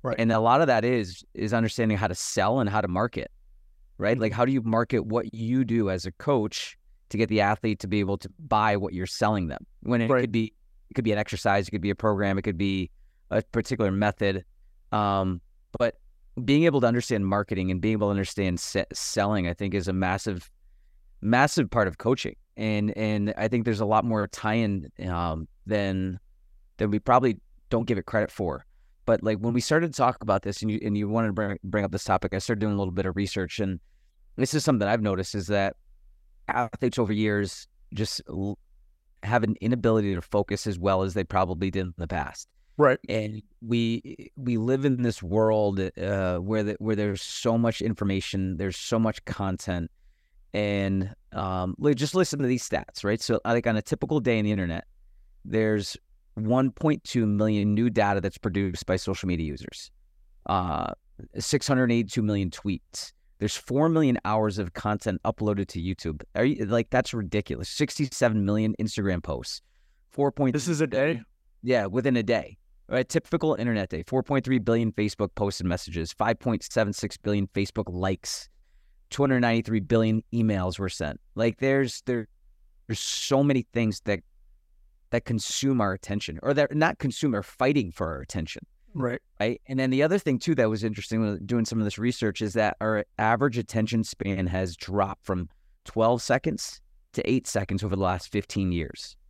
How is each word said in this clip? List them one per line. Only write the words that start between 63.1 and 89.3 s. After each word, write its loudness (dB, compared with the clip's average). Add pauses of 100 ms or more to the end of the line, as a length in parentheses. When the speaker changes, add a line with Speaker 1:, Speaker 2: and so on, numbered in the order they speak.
Speaker 2:
There's -2
four 0
million 4
hours 0
of -6
content -2
uploaded -2
to -6
YouTube. -4 (120)
Are 2
you, 0
like, 0
that's 0
ridiculous. -4
Sixty-seven 0
million 2
Instagram -2
posts. -8 (480)
Four 0
point 0
Speaker 1:
This -2
is 0
a 2
day? 0 (400)
Speaker 2:
Yeah, 2
within 2
a 2
day. -2 (300)
Right? 0
Typical 0
internet 0
day. -8
Four 0
point 0
three 2
billion 2
Facebook -2
posts -2
and 0
messages. -4
Five 0
point -2
seven 0
six -6
billion 0
Facebook -4
likes. -4 (600)
Two -2
hundred 4
ninety-three 2
billion 2 (120)
emails 0
were -4
sent. -6 (140)
Like, 0
there's, 2
there, -2 (600)
there's -4
so 0
many 2
things 0
that, 0 (920)
that 0
consume 0
our 2
attention, -6
or 0
that 2
not 2
consume, 0
are -2
fighting 0
for -4
our -6
attention. -8 (280)
Speaker 1:
Right. -4 (180)